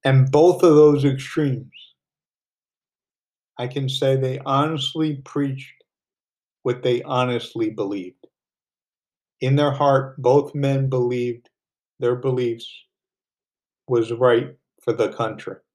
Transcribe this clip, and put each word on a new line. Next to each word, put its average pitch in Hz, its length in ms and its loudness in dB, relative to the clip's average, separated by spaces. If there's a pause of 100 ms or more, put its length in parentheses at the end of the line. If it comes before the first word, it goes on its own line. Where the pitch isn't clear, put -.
And 135 280 4
both 170 320 6
of 165 100 8
those 147 320 6
extremes, 135 640 -4 (1900)
I 123 100 -8
can 135 200 -6
say 135 280 0
they 131 240 -4
honestly 147 840 -4
preached 135 600 -8 (800)
what 123 180 -4
they 123 220 0
honestly 123 680 -4
believed. 98 560 -8 (1160)
In 135 160 2
their 147 140 2
heart, 135 460 0
both 135 380 2
men 135 340 -2
believed 123 600 -4 (500)
their 123 160 -2
beliefs 127 520 -4 (1160)
was 117 260 -2
right 120 460 0 (240)
for 117 120 -4
the - 160 -2
country. 110 480 -8 (180)